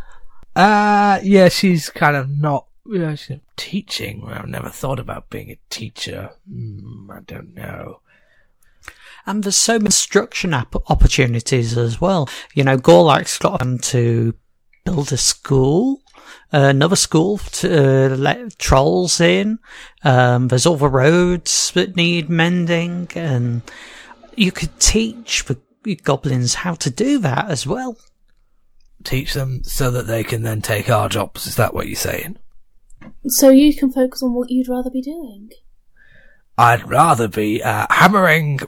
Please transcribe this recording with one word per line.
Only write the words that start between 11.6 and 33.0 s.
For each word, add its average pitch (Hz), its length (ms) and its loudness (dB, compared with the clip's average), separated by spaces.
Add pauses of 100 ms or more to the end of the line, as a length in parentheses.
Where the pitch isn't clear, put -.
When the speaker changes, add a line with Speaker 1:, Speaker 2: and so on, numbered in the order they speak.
Speaker 2:
as 117 240 -2
well. 175 260 0 (280)
You 139 80 2
know, 135 140 4
Gorlak's 165 600 6
got - 220 -2
them 123 200 -2
to 117 540 0 (500)
build 143 300 -2
a 127 40 -2
school, 151 840 0 (500)
uh, 156 80 2
another 139 380 4
school 175 400 0
to, 135 760 2
uh, - 40 -4
let 208 420 -4
trolls 170 600 2
in. 196 380 2 (440)
Um, 127 460 4
there's 123 160 2
all 170 120 4
the 139 120 2
roads 170 840 2
that 185 240 -2
need 170 340 0
mending, 170 840 0
and 123 460 -2 (720)
you 185 160 2
could - 280 -8
teach - 640 0
the 127 120 -6 (460)
goblins 131 520 -2
how 180 200 -6
to - 140 -4
do 269 300 0
that 175 300 -2
as 143 160 -6
well. 240 320 -6 (1080)
Speaker 1:
Teach 135 280 -4
them 131 300 -6
so - 280 -2
that 123 160 -4
they 113 160 -2
can 113 200 -4
then 110 180 -4
take 104 280 -2
our 107 200 2
jobs. - 380 -6
Is - 80 -10
that 107 180 0
what - 140 -6
you're - 80 -8
saying? - 420 -6 (880)